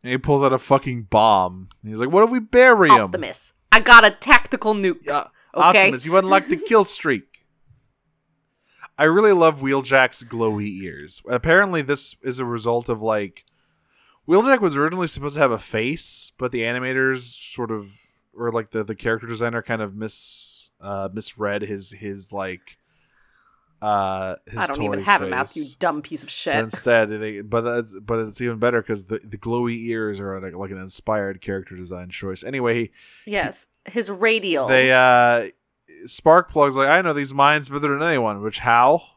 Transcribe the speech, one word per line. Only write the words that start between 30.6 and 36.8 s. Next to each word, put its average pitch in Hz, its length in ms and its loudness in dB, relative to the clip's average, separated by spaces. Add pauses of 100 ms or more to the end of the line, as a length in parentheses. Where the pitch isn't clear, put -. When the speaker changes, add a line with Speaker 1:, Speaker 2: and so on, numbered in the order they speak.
Speaker 1:
an 95 80 -14
inspired 98 600 -6
character 95 360 -8
design 90 340 -14
choice. 95 340 -12
Anyway, 123 300 -2
he, 117 160 -4 (360)
Speaker 2:
Yes, 202 400 -6 (200)
his 202 220 -6
radials. 190 600 -2
Speaker 1:
they, 131 240 4
uh, 123 560 4 (580)
Sparkplug's 156 680 2
like, 135 120 2